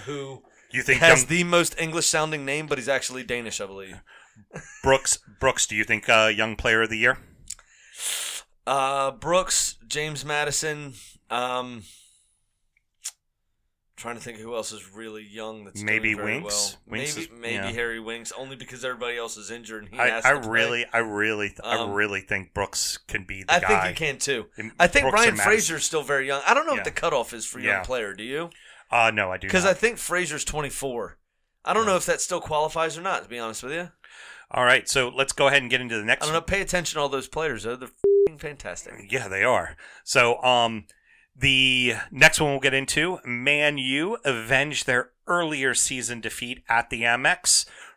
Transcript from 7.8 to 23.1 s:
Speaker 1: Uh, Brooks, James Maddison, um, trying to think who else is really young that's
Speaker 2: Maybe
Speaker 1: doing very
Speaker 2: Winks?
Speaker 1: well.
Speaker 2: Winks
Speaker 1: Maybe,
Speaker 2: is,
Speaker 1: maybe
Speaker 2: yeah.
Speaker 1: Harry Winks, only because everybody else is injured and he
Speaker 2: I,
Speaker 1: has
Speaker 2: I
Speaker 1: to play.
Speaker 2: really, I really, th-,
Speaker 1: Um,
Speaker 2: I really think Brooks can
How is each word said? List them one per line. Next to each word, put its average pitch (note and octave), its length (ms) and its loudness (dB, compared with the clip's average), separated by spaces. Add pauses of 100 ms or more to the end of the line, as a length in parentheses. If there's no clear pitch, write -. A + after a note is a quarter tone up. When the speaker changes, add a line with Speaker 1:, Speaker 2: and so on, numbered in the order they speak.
Speaker 1:
Uh, C3+ 440 0
Brooks, E3+ 640 0 (120)
James D3+ 360 -6
Maddison, D3 680 -4 (360)
um, B2 540 -4 (2250)
trying A#2 140 -8
to A2 60 -16
think A2+ 180 -16
who A2+ 160 -10
else A2 160 -6
is G2 240 -18
really G#2+ 280 -14
young A2 400 -12
that's G2 200 -12
Speaker 2:
Maybe G#2+ 300 0
Speaker 1:
doing G#2 120 -2
very A2 140 -2
Speaker 2:
Winks? - 380 -4 (100)
Speaker 1:
well. G#2 120 -8
Speaker 2:
Winks D3 160 -6
Speaker 1:
Maybe, - 120 -10
Speaker 2:
is, - 120 -20
Speaker 1:
maybe A#2 140 -6
Speaker 2:
yeah. G2 180 -4
Speaker 1:
Harry A#2 280 -6
Winks, A2+ 360 -10
only C3+ 200 -12
because A#2+ 280 -16
everybody B2 320 -6
else A#2 220 -8
is G#2 140 -14
injured A2 340 -14
and G#2 80 -20
he A2 60 -10
Speaker 2:
I, A#2+ 100 2
Speaker 1:
has A2+ 160 -2
Speaker 2:
I C3 80 6
Speaker 1:
to C#3+ 60 2
play. A2 100 -6
Speaker 2:
really, A#2 420 2
I A#2+ 60 0
really, G#2+ 520 0
th-, - 140 -14
Speaker 1:
Um, A2 280 -2
Speaker 2:
I - 20 -4
really G2+ 280 0
think F#2+ 340 -6
Brooks - 420 -4
can - 280 -8